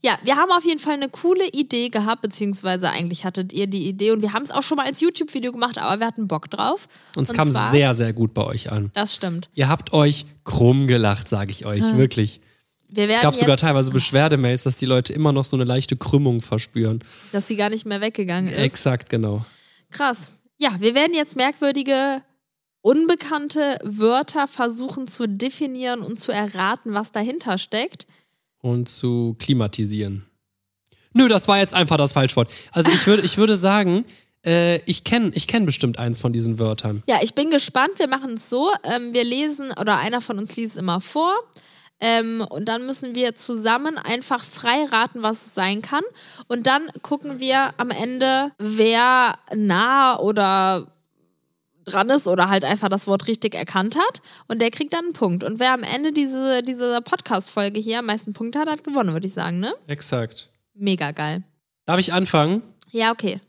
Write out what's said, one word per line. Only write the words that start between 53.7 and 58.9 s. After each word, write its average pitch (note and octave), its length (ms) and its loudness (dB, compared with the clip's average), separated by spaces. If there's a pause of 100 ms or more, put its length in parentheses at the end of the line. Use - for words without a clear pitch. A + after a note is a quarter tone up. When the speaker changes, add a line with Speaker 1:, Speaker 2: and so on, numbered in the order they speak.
Speaker 1:
hat. G#4+ 240 0 (280)
Und A3+ 120 -4
der A#3 100 2
kriegt D4 220 -6
dann E4+ 140 -4
einen E4+ 80 -6
Punkt. F3+ 300 -2
Und A3 160 -6
wer B3+ 120 4
am B3 120 -2
Ende D4 280 -2
diese, C4 500 0
diese A#3+ 380 -2
Podcast-Folge G#3 800 -4
hier A3+ 200 -4
am A#3+ 60 -6
meisten G#3+ 280 -4
Punkte A#3+ 240 -6
hat, D#4 100 -2
hat D4+ 160 -6
gewonnen, B3+ 300 0